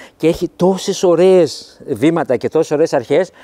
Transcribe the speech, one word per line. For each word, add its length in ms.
και 100
έχει 280
τόσες 480
ωραίες 840
βήματα 520
και 100
τόσες 240
ωραίες 220
αρχές 380